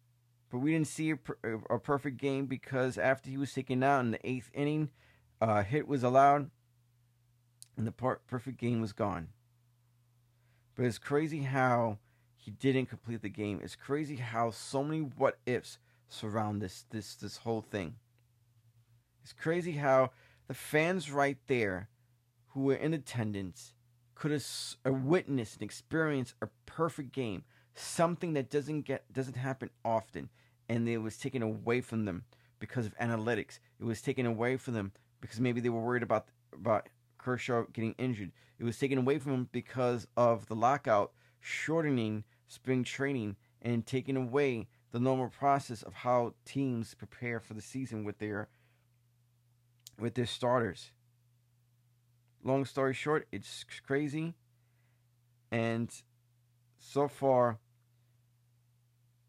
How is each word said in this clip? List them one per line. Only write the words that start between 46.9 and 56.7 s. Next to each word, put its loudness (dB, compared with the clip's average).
prepare -8
for -16
the -12
season -8
with -8
their, -4
with -4
their 0
starters. 0
Long 2
story -2
short, -2
it's -10
c-, -16
crazy. -2
And 0